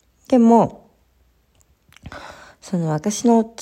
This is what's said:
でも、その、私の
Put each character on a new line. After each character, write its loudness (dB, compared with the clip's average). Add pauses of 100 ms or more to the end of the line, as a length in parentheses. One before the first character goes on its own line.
(280)
で 2
も、 2 (1700)
そ -8
の、 -4
私 -4
の 2